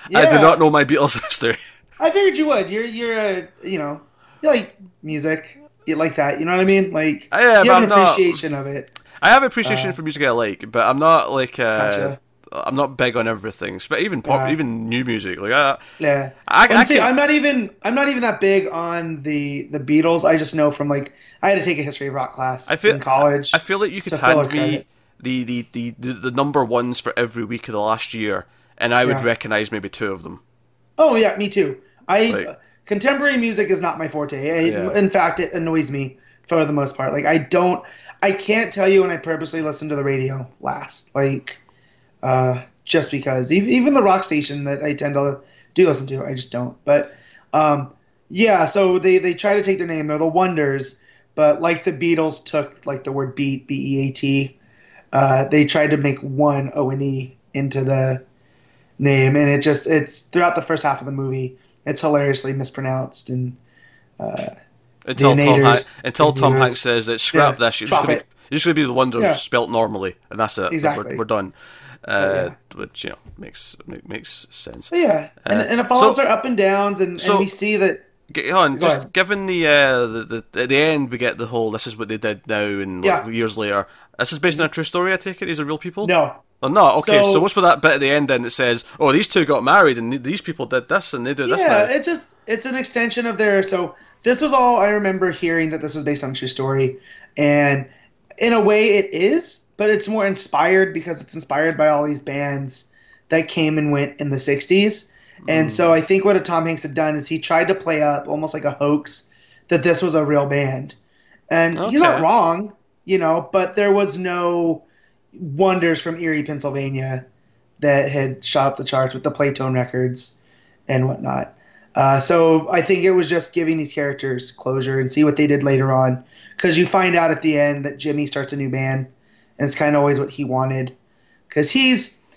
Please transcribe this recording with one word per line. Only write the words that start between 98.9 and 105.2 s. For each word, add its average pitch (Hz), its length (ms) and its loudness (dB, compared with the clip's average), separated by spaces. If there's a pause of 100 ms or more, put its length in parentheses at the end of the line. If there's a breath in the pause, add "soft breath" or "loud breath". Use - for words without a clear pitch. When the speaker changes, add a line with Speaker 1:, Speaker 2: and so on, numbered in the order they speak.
Speaker 2:
it 196 180 0
is, 220 480 -2 (160)
but 214 120 0
it's 214 180 0
more 214 180 -2
inspired 190 680 2
because 165 280 -8
it's - 140 -16
inspired 156 420 -2
by 151 120 4
all 147 160 2
these 147 160 -4
bands 139 680 -6 (380 soft breath)
that 160 220 0
came 156 280 0
and 151 140 0
went 143 300 -2
in 147 80 -4
the 135 100 -2
sixties. 175 720 0 (380 soft breath)